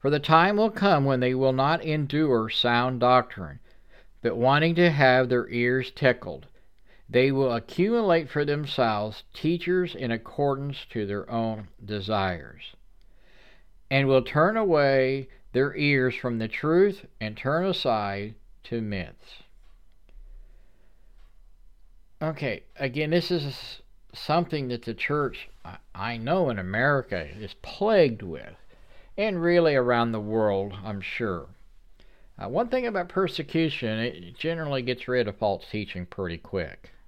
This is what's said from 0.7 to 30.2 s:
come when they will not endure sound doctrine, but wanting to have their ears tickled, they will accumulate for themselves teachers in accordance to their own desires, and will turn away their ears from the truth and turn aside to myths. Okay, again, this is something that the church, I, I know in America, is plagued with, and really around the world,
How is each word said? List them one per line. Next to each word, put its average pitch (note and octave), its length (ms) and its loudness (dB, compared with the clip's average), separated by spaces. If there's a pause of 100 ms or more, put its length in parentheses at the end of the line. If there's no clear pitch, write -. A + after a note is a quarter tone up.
come G3 320 4
when C3+ 160 2
they B2+ 140 2
will C3 180 4
not C#3+ 320 2
endure C#3+ 640 2
sound B2 520 0
doctrine, B2 580 2 (600)
but A#2 160 0
wanting C#3+ 380 4
to F3 140 6
have C3 380 6
their B2 220 0
ears B2 420 0
tickled, - 540 -2 (640)
they B2+ 200 4
will C3+ 240 2
accumulate F3 760 0
for D3 160 -2
themselves B2 760 -2 (100)
teachers F3 640 -2
in A#2+ 160 -4
accordance C#3 800 -4
to G#2+ 140 -4
their G2+ 240 -6
own A2+ 380 -4 (160)
desires, F#2+ 920 -4 (1160)
and C3+ 160 2
will C3 140 6
turn D#3+ 340 2
away C3+ 720 2 (240)
their C3+ 240 0
ears C3+ 400 2
from A#2+ 240 -4
the A2+ 80 -4
truth F3+ 580 2 (140)
and G#2+ 160 -6
turn D#3 300 -2
aside G#2+ 680 -2 (280)
to A#2 160 -6
myths. G2 640 -8 (2750)
Okay, D3 420 -4 (140)
again, C#3 320 -4
this E3+ 200 2
is C#3+ 520 -6 (320)
something D#3 560 -2
that A#2+ 140 -6
the A#2 100 -6
church, C#3+ 560 -4 (160)
I, E2 100 -14 (180)
I G#2+ 220 -6
know C#3+ 340 0
in G#2+ 100 -4
America, G#2 680 -2 (100)
is G#2 240 -12
plagued F3+ 600 2
with, E2+ 340 -12 (640)
and G3 220 -2
really E3+ 320 4
around A#2+ 380 4
the A2 80 -4
world, G#2 540 0 (120)